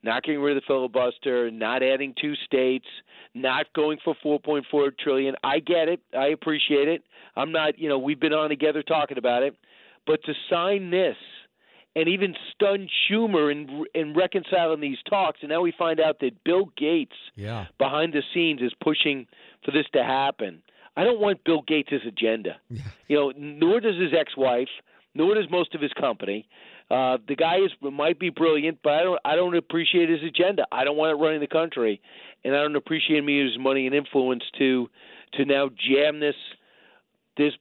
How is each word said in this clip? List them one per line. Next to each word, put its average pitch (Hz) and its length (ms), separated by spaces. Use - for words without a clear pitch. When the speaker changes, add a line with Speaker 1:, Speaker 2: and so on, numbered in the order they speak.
Speaker 1:
Not 117 220
getting 147 180
rid 143 160
of 131 40
the - 40
filibuster, 123 840
not 113 320
adding 135 380
two 147 140
states, 131 420
not 131 320
going 151 300
for 160 180
four 147 180
point 147 300
four 143 200
trillion. 135 520
I 139 180
get 160 280
it. 170 120
I 135 120
appreciate 147 600
it. 165 140
I'm 143 160
not, 156 280
you 156 100
know, 139 100
we've 135 220
been 151 140
on 156 160
together 151 320
talking 147 340
about 123 260
it. 143 140
But 156 180
to 151 100
sign 185 400
this 175 260
and 160 140
even 190 240
stun 196 340
Schumer 196 400
in, 147 340
in 151 200
reconciling 170 680
these 139 160
talks, 185 320
and 147 80
now 165 140
we 170 160
find 165 200
out 156 220
that 123 240
Bill 180 320
Gates 151 400
Speaker 2:
Yeah. 104 340
Speaker 1:
behind 147 340
the 147 100
scenes 165 260
is 123 120
pushing 143 420
for 143 60
this 143 240
to 131 100
happen. 131 580
I 170 80
don't 233 160
want 202 240
Bill 160 220
Gates' 151 260
agenda. 110 500
Speaker 2:
Yeah. 120 120
Speaker 1:
You 147 80
know, 143 200
nor 151 440
does 208 160
his 175 220
ex-wife, 131 500
nor 180 200
does 214 160
most 175 240
of 156 60
his 143 120
company. 107 560
Uh, 127 360
the 143 80
guy 160 220
is, 190 140
might 143 360
be 175 120
brilliant, 156 520
but 147 100
I 156 100
don't, 185 220
I 147 100
don't 175 220
appreciate 165 520
his 160 140
agenda. 175 480
I 127 140
don't 147 120
want 156 140
it 151 120
running 156 180
the 143 80
country, 127 520
and 131 100
I 143 80
don't 151 140
appreciate 156 420
him 143 100
using 135 320
money 135 260
and 131 80
influence 131 500
to, 127 300
to 143 100
now 139 240
jam 139 520
this, 147 160
this 147 240